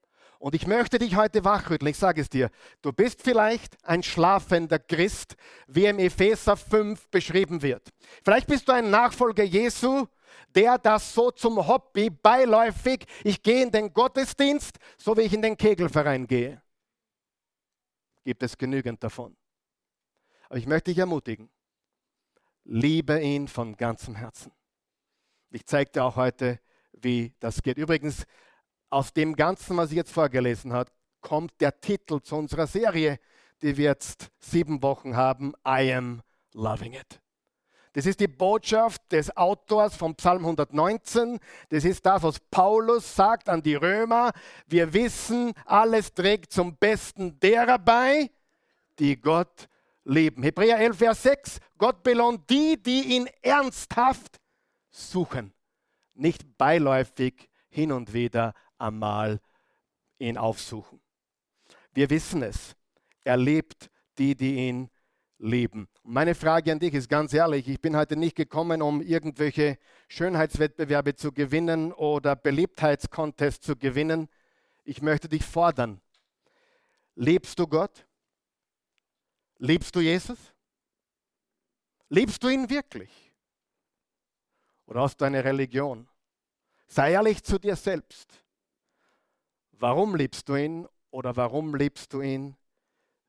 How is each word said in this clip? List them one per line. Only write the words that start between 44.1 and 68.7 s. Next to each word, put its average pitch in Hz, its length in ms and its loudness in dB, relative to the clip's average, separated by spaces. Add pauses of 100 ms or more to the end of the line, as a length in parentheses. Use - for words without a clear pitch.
Wir 165 240 2
wissen, 233 600 0 (120)
alles 220 500 2
trägt 196 380 0
zum 175 240 -2
Besten 196 640 -2
derer 233 400 4
bei, 254 500 4 (680)
die 143 200 2
Gott - 480 0 (360)
lieben. 151 400 2
Hebräer 214 340 4
elf, 220 200 2
Vers 226 260 2
sechs. 277 340 0 (200)
Gott 233 260 0
belohnt 233 440 2
die, 302 320 2
die 254 360 0
ihn 247 120 -2 (140)
ernsthaft 254 1000 -2 (500)
suchen, 139 600 -6 (600)
nicht - 440 -4
beiläufig 135 880 0 (200)
hin 156 220 -2
und 120 220 -6
wieder 117 420 -2 (240)
einmal 107 640 -4 (800)
ihn 120 200 -8
aufsuchen. 113 640 -8 (920)
Wir 135 180 2
wissen 156 320 -2
es. - 340 -10 (480)
Er 123 120 2
liebt 147 540 -2 (280)
die, 139 180 0
die 131 320 -4
ihn 127 220 -8 (480)
lieben. 113 500 -2 (140)
Und 117 100 -16
meine 160 220 0
Frage 160 360 0
an 156 80 -2
dich 165 140 -2
ist 135 160 -4
ganz 151 240 0
ehrlich, 147 340 0
ich 135 140 -6
bin 156 160 -2
heute 151 200 0
nicht 160 200 -2
gekommen, 160 460 -4